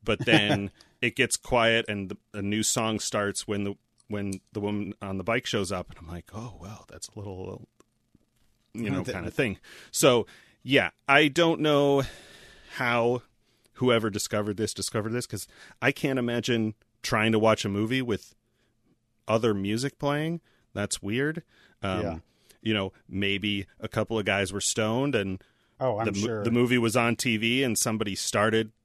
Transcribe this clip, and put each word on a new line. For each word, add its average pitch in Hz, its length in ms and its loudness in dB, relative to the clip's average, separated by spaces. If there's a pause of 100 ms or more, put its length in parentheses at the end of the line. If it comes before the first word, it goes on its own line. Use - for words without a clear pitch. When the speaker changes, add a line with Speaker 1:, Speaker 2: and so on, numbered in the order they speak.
Speaker 1:
But 107 180 -2
then 104 500 2 (160)
Speaker 2:
<laughs> - 160 -12
Speaker 1:
it 120 140 -2
gets 120 200 2
quiet 113 520 2
and 98 220 -6
the, 101 60 -10 (160)
a 101 100 -8
new 104 200 0
song 110 380 0
starts 101 480 -4
when 101 160 -2
the, 101 100 -6 (340)
when 101 320 -6 (120)
the 107 80 -6
woman 101 420 -4
on 98 160 -6
the 90 60 -6
bike 117 220 -2
shows 98 260 -2
up, 90 180 -8
and - 80 -20
I'm 85 100 -18
like, 87 240 -14
"Oh, 113 280 -14
well, - 280 -18
that's - 200 -18
a - 100 -18
little, 95 500 -12 (1040)
you 110 160 -4
know, 92 120 -2
Speaker 2:
That - 100 -6
Speaker 1:
kind 87 140 -6
of 87 80 -8
thing." 113 240 0 (320)
So, 123 360 4 (360)
yeah, 123 280 4 (180)
I 147 200 8
don't 165 320 2
know 143 440 4 (720)
how 120 460 0 (520)
whoever 117 360 4
discovered 104 460 -4
this, 107 180 -2
discovered 107 380 -4
this, 123 140 -4
'cause - 200 -10 (360)
I 123 100 4
can't 135 260 -2
imagine 120 560 0 (280)
trying 113 300 2
to 110 60 4
watch 110 260 4
a 107 40 -2
movie 110 340 0
with 113 320 -4 (920)
other 110 280 2
music 107 440 -2
playing. 151 420 -2 (340)
That's 101 260 -4
weird. 139 420 -2 (400)
Um, 95 200 -2
Speaker 2:
Yeah. 82 160 -6 (440)
Speaker 1:
you 110 120 0
know, 98 180 -2 (160)
maybe 98 580 -2 (120)
a 107 100 -10
couple 113 300 -2
of 101 80 -2
guys 98 260 0
were 98 80 -6
stoned 120 540 0
and 98 280 -2 (360)
Speaker 2:
Oh, 127 200 -2
I'm 113 80 -2
Speaker 1:
the 104 60 0
mo-, 101 140 -2
Speaker 2:
sure. 107 180 -4
Speaker 1:
the 117 60 0
movie 120 260 4
was 113 180 2
on 117 220 2
T 113 220 0
V 117 240 0
and 117 160 0
somebody 107 360 -2
started 110 580 2 (120)